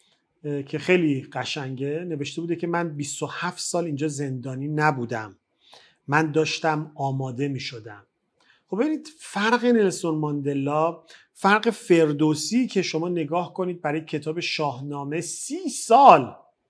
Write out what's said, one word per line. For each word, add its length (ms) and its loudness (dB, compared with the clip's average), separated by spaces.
اه، 200 -4
که 160 -8
خیلی 540 2
قشنگه. 680 -6
نوشته 420 -8
بوده 140 -4
که 120 -4
«من 280 -2
بیست 280 -8
و 20 -2
هفت 340 -6
سال 260 -2
اینجا 220 -2
زندانی 600 -6
نبودم، 680 -2
من 240 2
داشتم 640 0
آماده 520 -4
می‌شدم.» 580 -10
خب 100 -4
ببینید 320 -2
فرق 460 0
نلسون 500 2
ماندلا، 880 -2
فرق 360 2
فردوسی 1000 2
که 140 -2
شما 280 -4
نگاه 440 -4
کنید 280 -6
برای 200 -4
کتاب 380 -6
شاهنامه 840 -4
سی 480 -8
سال 680 8